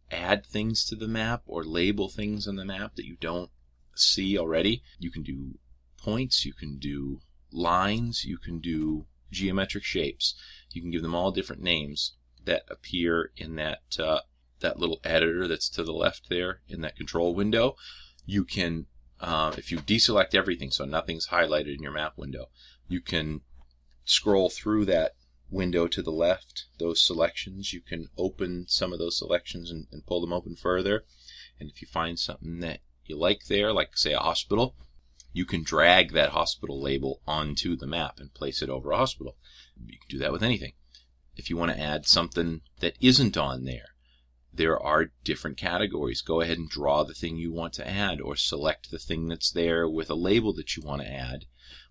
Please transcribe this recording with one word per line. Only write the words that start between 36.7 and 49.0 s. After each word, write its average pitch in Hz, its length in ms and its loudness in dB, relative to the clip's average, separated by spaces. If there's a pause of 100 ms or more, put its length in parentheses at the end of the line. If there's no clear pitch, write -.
label 67 460 -2
onto 76 480 -2
the - 120 -8
map 80 320 -4
and 71 140 -16
place - 280 -4
it 67 80 -4
over 65 220 -4
a 90 60 2
hospital. - 400 -2 (400)
You 57 200 -18
can - 120 -20
do 67 100 -6
that 67 120 0
with 85 120 0
anything. 117 300 0 (640)
If - 140 -10
you 85 80 -2
want 85 140 2
to - 80 -4
add 76 280 -2
something 85 540 2 (180)
that - 200 0
isn't 127 380 6
on 65 280 -2
there, 60 240 -8 (640)
there 80 260 4
are 78 320 2 (120)
different 78 340 -4
categories. 87 640 -2
Go 82 200 2
ahead 82 160 2
and 80 100 -6
draw 73 360 2
the 78 100 -4
thing 82 240 -6
you 82 140 -4
want 82 220 -6
to - 140 -8
add, 95 320 -2
or 67 160 -6
select 78 540 -2
the 80 100 -8
thing 82 280 -2